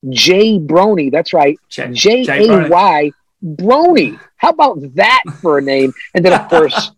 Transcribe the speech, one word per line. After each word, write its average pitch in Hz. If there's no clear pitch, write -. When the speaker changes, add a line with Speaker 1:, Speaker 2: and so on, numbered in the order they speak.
Speaker 1:
Jay 190
Brony. 160
That's 160
right, 151
Speaker 2:
Jay, 120
Speaker 1:
J 208
A 180
Y 175
Speaker 2:
Jay 147
Brony. 156
Speaker 1:
Brony. 240
How 311
about 285
that 220
for 151
a 139
name? 135
And 180
then, 180
of -
course 165